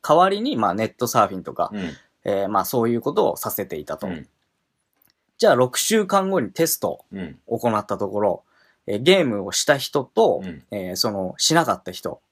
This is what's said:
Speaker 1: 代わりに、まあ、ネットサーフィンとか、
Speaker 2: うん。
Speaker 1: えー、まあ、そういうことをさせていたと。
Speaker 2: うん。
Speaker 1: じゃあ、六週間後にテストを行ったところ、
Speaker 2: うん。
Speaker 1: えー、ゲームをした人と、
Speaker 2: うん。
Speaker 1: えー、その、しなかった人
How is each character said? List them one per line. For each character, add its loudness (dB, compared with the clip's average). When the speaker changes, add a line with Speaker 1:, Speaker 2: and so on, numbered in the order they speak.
Speaker 1:
代 4
わ 6
り -2
に、 -2
ま 2
あ、 0
ネ 0
ッ -6
ト -2
サ 4
ー -6
フ -8
ィ -6
ン -10
と -10
か、 -2
Speaker 2:
う -8
ん。 -6
Speaker 1:
え -2
ー、 -6
ま 0
あ、 -2
そ 0
う 2
い 2
う -2
こ -2
と 2
を -6
さ -6
せ -6
て -10
い -10
た -8
と。 -8
Speaker 2:
う -6
ん。 -10
Speaker 1:
じ 4
ゃ 8
あ、 6
六 2
週 2
間 2
後 0
に -4
テ 0
ス -2
ト -6
を -4
行 -2
っ 0
た -6
と -4
こ -4
ろ、 0
Speaker 2:
う -6
ん。 -2
Speaker 1:
え -2
ー、 -4
ゲ 6
ー 2
ム -4
を -8
し -4
た 4
人 -4
と、 2
Speaker 2:
う -10
ん。 -14
Speaker 1:
え -6
ー、 -6
そ -2
の、 -4
し 0
な 4
か 0
っ -4
た -10
人 -10